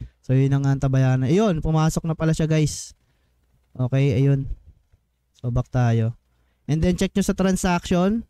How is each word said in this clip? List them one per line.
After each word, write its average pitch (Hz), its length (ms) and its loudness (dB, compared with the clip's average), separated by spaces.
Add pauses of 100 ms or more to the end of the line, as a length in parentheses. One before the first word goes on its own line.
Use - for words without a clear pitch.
(240)
So, - 80 -6
yun 135 240 2
ang 139 80 0
antabayanan. 131 640 0
Ayun, 180 320 0
pumasok 160 480 0
na 160 80 -4
pala 160 160 0
siya, 160 160 0
guys. 156 480 -2 (800)
Okay, 135 400 0
ayun. 135 320 2 (880)
So, 123 160 -8
back 123 160 -2
tayo. 117 480 0 (560)
And 156 80 0
then, 175 160 0
check 190 160 -2
nyo 196 160 0
sa 190 80 0
transaction. 185 960 0